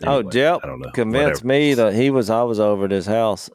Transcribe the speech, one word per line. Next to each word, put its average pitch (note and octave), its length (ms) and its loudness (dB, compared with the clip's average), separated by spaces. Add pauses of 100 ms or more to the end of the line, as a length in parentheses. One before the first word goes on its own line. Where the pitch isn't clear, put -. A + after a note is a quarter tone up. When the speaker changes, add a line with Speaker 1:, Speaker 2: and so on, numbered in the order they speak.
Speaker 1:
Oh, C#3 140 2
Speaker 2:
anyway, G2 120 -6
Speaker 1:
Jep D3 320 2
Speaker 2:
I - 40 -8
don't C3 120 -10
know. C3 120 -14
Speaker 1:
convinced B2+ 520 -2
Speaker 2:
Whatever. A#2+ 40 -6
Speaker 1:
me C#3+ 260 2
that A2 220 2
he C3 160 2
was, B2 180 0
I A2+ 140 2
was A#2 160 -2
over G#2 260 2
at G2 60 0
his F#2+ 160 -2
house, A2 480 -2